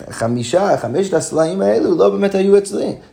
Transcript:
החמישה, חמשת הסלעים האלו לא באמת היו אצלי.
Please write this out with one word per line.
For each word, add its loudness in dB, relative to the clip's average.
החמישה, 0
חמשת -2
הסלעים -2
האלו 2
לא 4
באמת -2
היו 4
אצלי. -2